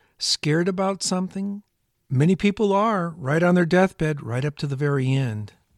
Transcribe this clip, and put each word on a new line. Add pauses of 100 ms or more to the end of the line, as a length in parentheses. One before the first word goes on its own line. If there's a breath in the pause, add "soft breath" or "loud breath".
(180)
scared
about
something? (460)
Many
people
are,
right
on
their
deathbed,
right
up
to
the
very
end. (240)